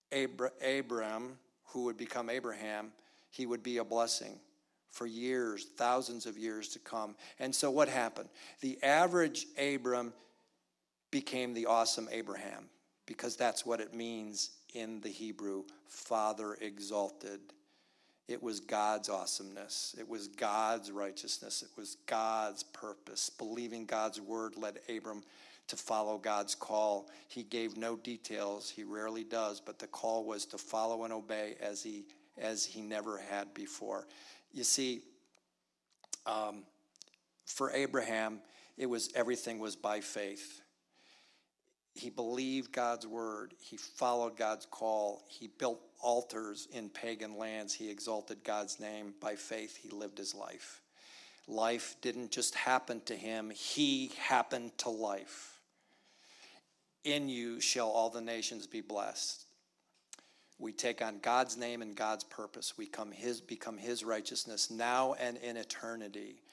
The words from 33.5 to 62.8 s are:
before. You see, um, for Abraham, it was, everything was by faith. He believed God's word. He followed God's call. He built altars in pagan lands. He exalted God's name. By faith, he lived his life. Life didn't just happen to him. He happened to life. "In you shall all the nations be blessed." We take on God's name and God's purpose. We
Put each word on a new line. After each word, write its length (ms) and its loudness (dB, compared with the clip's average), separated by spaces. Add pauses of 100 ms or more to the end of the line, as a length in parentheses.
before. 540 -4 (440)
You 140 -4
see, 380 4 (1200)
um, 400 -2 (800)
for 280 0
Abraham, 680 2 (380)
it 80 0
was, 280 0
everything 440 2
was 180 -4
by 240 0
faith. 600 -6 (1300)
He 140 -8
believed 640 -2
God's 340 0
word. 540 -4
He 160 -14
followed 640 0
God's 260 0
call. 640 0
He 200 -12
built 320 -2 (200)
altars 720 2
in 160 -6
pagan 480 -6
lands. 380 -4
He 160 -4
exalted 520 -4
God's 380 -2
name. 400 -6
By 140 -2
faith, 420 -6
he 140 -14
lived 260 -8
his 180 -4
life. 460 -12 (640)
Life 540 2
didn't 300 -2
just 240 2
happen 480 2
to 120 -6
him. 360 -4
He 680 4
happened 600 2
to 100 -2
life. 680 -4 (1500)
"In 240 2
you 320 -2
shall 280 4
all 220 6
the 100 -4
nations 460 -2
be 140 -6
blessed." 640 -4 (1120)
We 140 -6
take 280 2
on 200 -2
God's 360 6
name 240 -2
and 160 -8
God's 280 2
purpose. 520 -8
We 100 -6